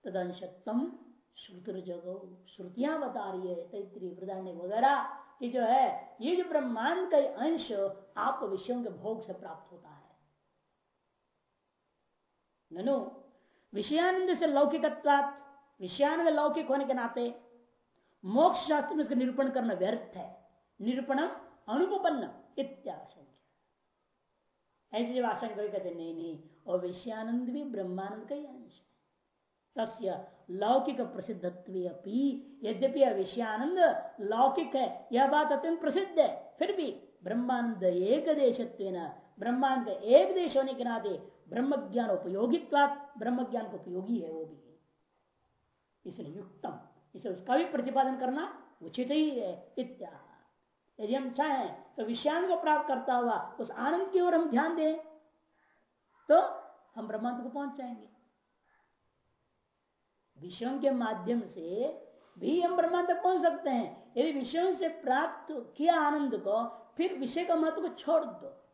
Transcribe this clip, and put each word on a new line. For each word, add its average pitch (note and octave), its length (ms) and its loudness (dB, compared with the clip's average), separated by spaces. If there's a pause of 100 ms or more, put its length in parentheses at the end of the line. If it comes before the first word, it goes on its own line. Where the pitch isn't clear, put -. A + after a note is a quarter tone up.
तदंशत्वं F#3+ 840 -4 (460)
श्रुतिर्जगौ, F3+ 1080 -10
श्रुतियां B3+ 540 -4
बता A3 300 -6
रही F#3 180 -6
है, E3+ 200 -6
तैत्तिरीय, F#3 460 -10
बृहदारण्यक F#3+ 420 -10
वगैरह, A3+ 460 2 (360)
कि A#3+ 100 -6
जो A#3+ 140 0
है A#3+ 580 2
ये E4 160 0
जो F4+ 80 0
ब्रह्मांड C#4+ 680 0
का D4+ 80 8
अंश C4+ 540 0 (440)
आपको A3+ 300 -2
विषयों A#3 360 -4
के A3 60 -6
भोग F#3+ 340 -6
से F#3 100 -12
प्राप्त - 400 -14
होता D#3+ 160 -20
है। C#3+ 220 -20 (2500)
ननु A3+ 380 -2 (640)
विषयानंद F4+ 600 2
से E4 120 0
लौकिकत्वात्, D4 1080 2 (240)
विषयानंद D4+ 480 2
लौकिक D4+ 400 2
होने C4+ 160 2
के B3+ 100 0
नाते A#3+ 480 -4 (840)
मोक्ष C4 440 4
शास्त्र D4 260 2
में D4+ 80 0
इसका B3+ 120 -2
निरूपण B3+ 360 2
करना A#3 240 0
व्यर्थ F#3+ 420 -2
है, - 340 -14 (300)
निरूपणम C4 480 0 (400)
अनुपपन्न E4 600 0 (280)
इत्याशंक्य। - 640 -10 (1700)
ऐसे A#3 200 -2
जब B3 100 2
आशंका A3 300 -4
कोई G#3 140 -4
कहते, F#3 220 -4
"नहीं, E3 240 -8
नहीं, E3 280 -10 (240)
और F#3 120 0
विषयानंद A3+ 720 -4
भी D4 160 -4
ब्रह्मानंद G3+ 640 -6
का C#4+ 60 -4
ही D4 120 -8
अंश B3+ 340 -20
है।" - 120 -20 (840)
तस्य A3 560 -6 (180)
लौकिक A3+ 500 2
प्रसिद्धत्वे F3+ 880 -6
अपि, - 760 -2
यद्यपि B3+ 360 0
यह A3+ 140 8
विषयानंद A#3+ 960 2 (100)
लौकिक B3+ 560 2
है, - 360 -2
यह C4+ 160 6
बात D4+ 240 4
अत्यंत E4 280 0
प्रसिद्ध F4 380 0
है, - 400 2
फिर F#4+ 180 0
भी D4 140 -2 (340)
ब्रह्मानंद A#3 580 -2
एक F#3+ 420 4
देशत्वेन, A#3 840 0 (300)
ब्रह्मांड B3+ 480 0
का G3+ 60 -4
एक D4 420 8
देश E4+ 220 0
होने C4+ 180 2
के A#3+ 100 -6
नाते A3 340 -2 (300)
ब्रह्म B3+ 440 0
ज्ञान A3+ 180 0
उपयोगित्वात्, A#3 1080 2
ब्रह्म B3 320 0
ज्ञान F3+ 200 -4
को G3+ 60 -10
उपयोगी F#3+ 420 -4
है D#3+ 140 -6
वो D#3+ 120 -6
भी, - 360 -18 (1300)
इसलिए E3 300 -12
युक्तम, - 440 -12 (340)
इसे G3+ 140 -10
उसका A#3 280 -2
भी E4+ 80 4
प्रतिपादन C4 540 0
करना C4+ 640 -6
उचित A#3+ 280 -4
ही D4+ 300 2
है। F#3 380 -8
इत्याह, - 540 -12 (680)
यदि G#3+ 140 0
हम C4 160 -2
चाहें C4+ 520 -2 (120)
तो A3 100 -4
विषयानंद D4 440 0
को E4+ 140 2
प्राप्त D4+ 260 2
करता B3+ 260 0
हुआ A#3+ 460 0
उस A3+ 100 -6
आनंद F4 400 0
की F#4 100 4
ओर F4 140 4
हम E4 160 4
ध्यान D#4 260 2
दें D#4+ 220 2 (1300)
तो D#4 120 10 (540)
हम A3 140 -10
ब्रह्मांड A#3+ 340 -4
को B3 60 -8
पहुंच C#4 260 -6
जाएंगे। A#3+ 340 -12 (2250)
विषयों A#3 380 -6
के C4+ 120 4
माध्यम A#3 500 0
से F#3+ 480 -6 (500)
भी C4+ 220 2
हम F4 160 2
ब्रह्मांड F4 320 2
तक E4+ 140 2
पहुंच F4+ 200 4
सकते E4 280 2
हैं। - 460 -4
यदि D4+ 160 2
विषयों D#4+ 420 0
से E4 140 0
प्राप्त D4 880 -2
किया E4 240 4
आनंद C#4+ 340 2
को, G#3 320 0
फिर - 480 -4
विषय C4+ 300 -4
का F4 120 2
महत्व D#4+ 260 0
को - 60 -2
छोड़ D#4 360 0
दो। - 500 -14